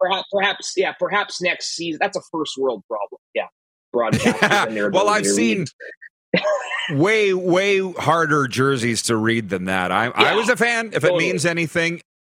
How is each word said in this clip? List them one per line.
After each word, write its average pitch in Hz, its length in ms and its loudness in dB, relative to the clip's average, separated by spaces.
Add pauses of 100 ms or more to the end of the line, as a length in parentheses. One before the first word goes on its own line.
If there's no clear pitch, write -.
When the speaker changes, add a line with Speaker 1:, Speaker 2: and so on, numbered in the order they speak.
Speaker 1:
Perhaps, 185 320 -2
perhaps, 196 420 -2
yeah, 170 240 0
perhaps 180 440 -4
next - 340 -4
season. 165 240 -6
That's 196 160 -2
a 160 60 -8 (100)
first 156 240 -4
world 127 320 -2
problem. 104 320 -8 (140)
Yeah, 104 140 -4 (460)
broadcasters 151 720 2
Speaker 2:
<laughs> - 20 -
Speaker 1:
and 113 60 -8
their 104 160 0
Speaker 2:
Well, 185 120 2
Speaker 1:
ability 208 160 2
Speaker 2:
I've 202 60 -2
Speaker 1:
to 196 40 0
Speaker 2:
seen 214 300 2
Speaker 1:
read. 160 100 -4 (1200)
<laughs> - 0 -
Speaker 2:
way, 196 420 2
way 185 600 2
harder 151 560 2
jerseys 120 540 0
to 117 140 0
read 110 320 0
than 92 180 -4
that. 92 240 0
I, 104 180 2
I - 140 2
Speaker 1:
Yeah, 151 120 4
Speaker 2:
was 214 140 0
a 247 80 4
fan, 226 320 0
if 196 80 -4
it 147 40 -2
Speaker 1:
totally. 170 260 2
Speaker 2:
means 175 200 0
anything. 170 540 -2 (300)